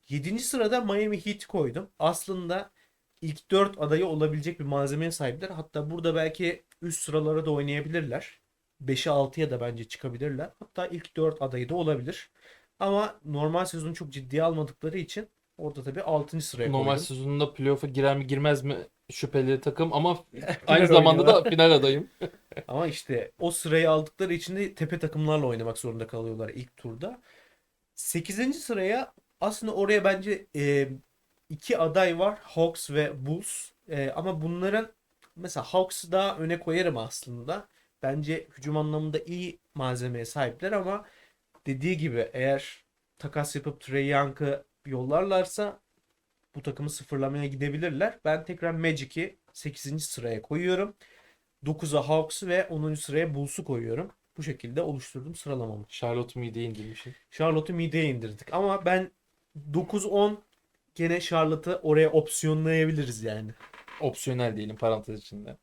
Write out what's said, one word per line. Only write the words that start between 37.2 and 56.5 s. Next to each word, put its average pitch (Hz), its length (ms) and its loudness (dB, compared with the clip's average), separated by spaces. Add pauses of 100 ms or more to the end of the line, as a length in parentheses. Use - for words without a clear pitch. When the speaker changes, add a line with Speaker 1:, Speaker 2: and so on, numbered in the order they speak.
Speaker 1:
Bence 147 440 -2 (100)
hücum 147 200 -4
anlamında 151 420 -2
iyi 180 400 -8 (160)
malzemeye 123 500 -4
sahipler 135 460 -4
ama 202 340 -2 (640)
dediği 147 300 -2
gibi 139 360 0
eğer 135 500 -2 (340)
takas - 380 -6
yapıp 143 260 -6
Trae 135 240 -2
Young'ı 139 600 0 (200)
yollarlarsa 185 920 0 (760)
bu 143 60 -12
takımı 147 280 -6
sıfırlamaya 143 580 -4
gidebilirler. 147 800 -2
Ben 160 200 0
tekrar 170 260 -4
Magic'i 160 640 -2 (160)
sekizinci 147 500 -8
sıraya 117 380 -6
koyuyorum. 180 540 -2 (680)
Dokuza 147 440 -2
Hawks'ı 156 380 0
ve 185 200 2
onuncu 151 340 -4
sıraya 156 340 -2
Bulls'u 143 300 -6
koyuyorum. 123 460 -4 (260)
Bu 156 60 -10
şekilde 139 380 -6
oluşturdum 143 540 -8
sıralamamı. 110 540 -8
Speaker 2:
Charlotte'u 120 520 -4
mideye 117 240 -6